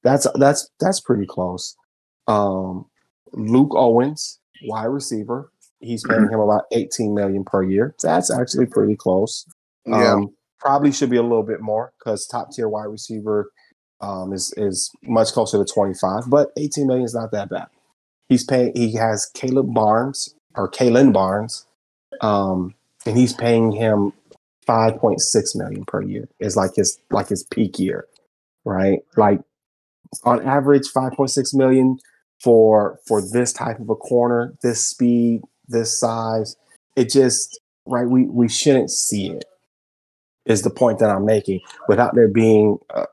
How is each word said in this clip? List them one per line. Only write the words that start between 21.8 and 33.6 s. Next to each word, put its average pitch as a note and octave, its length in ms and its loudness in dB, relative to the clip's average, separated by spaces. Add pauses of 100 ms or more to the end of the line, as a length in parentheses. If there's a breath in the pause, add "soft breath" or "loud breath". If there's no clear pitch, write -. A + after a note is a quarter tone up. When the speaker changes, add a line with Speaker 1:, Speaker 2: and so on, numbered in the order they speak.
Speaker 1:
um, F#2+ 520 0 (320)
and A2+ 120 0
he's B2 160 4
paying A#2 380 2
him G#2 420 0 (520)
five A2+ 380 2
point F#2+ 180 0
six - 340 -2
million - 300 -8
per - 160 -6
year G2+ 260 -8 (120)
is, G2 160 -4
like, F#2+ 200 0
his, - 240 -2 (120)
like, G2+ 180 -2
his G2 140 -4
peak - 360 -4
year, - 260 -4 (600)
right? G2 340 0 (160)
Like, G2+ 260 4 (840)
on A#2+ 220 0
average, C#3 440 2
five C3 240 -2
point C3+ 160 -2
six C3+ 240 -4
million C3 460 4 (440 soft breath)
for, A2 640 6
for G#2+ 140 0
this A#2 300 -2
type A#2 280 -8